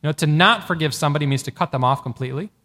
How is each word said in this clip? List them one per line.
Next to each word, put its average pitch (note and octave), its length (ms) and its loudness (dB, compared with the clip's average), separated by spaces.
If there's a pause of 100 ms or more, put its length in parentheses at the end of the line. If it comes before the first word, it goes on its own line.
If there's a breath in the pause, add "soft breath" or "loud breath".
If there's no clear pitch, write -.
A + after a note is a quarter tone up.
You D3 60 -2
know, D#3 40 0
to D#3 140 -2
not F3+ 400 4
forgive D#3 260 0
somebody D3 320 0
means C#3 200 0
to C3 60 -6
cut - 220 -4
them B2+ 100 0
off C3 200 2
completely, C3 480 -6 (140)